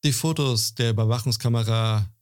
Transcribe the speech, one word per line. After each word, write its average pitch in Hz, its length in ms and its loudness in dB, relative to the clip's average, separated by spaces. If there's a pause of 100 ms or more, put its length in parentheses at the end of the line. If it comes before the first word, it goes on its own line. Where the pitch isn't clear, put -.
die 143 100 2
Fotos 135 600 -2
der 117 160 0
Überwachungskamera, 113 1200 0 (100)